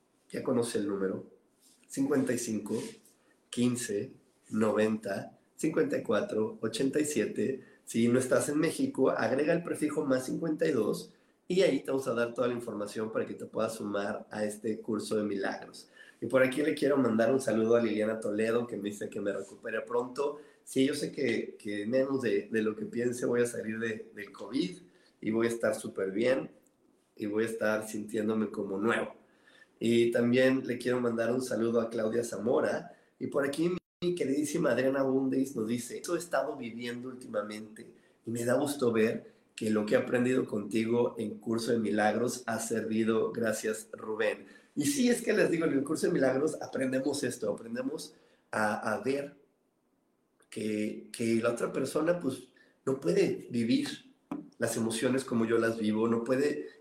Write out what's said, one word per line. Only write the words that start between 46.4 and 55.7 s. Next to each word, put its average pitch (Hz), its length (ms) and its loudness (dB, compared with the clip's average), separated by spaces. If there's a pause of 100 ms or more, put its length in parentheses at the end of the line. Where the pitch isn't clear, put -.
aprendemos 131 640 -2
esto, 113 300 -2
aprendemos 127 640 -8 (340)
a, 110 440 0
a 101 100 -4
ver 139 320 -2 (1120)
que, 107 600 -4
que 113 240 2
la 117 140 2
otra - 220 -2
persona, 156 460 0
pues, - 300 -4 (360)
no 135 140 0
puede 170 520 2
vivir 120 380 2 (720)
las 117 180 0
emociones 123 480 0
como 113 200 2
yo 113 140 4
las 113 200 2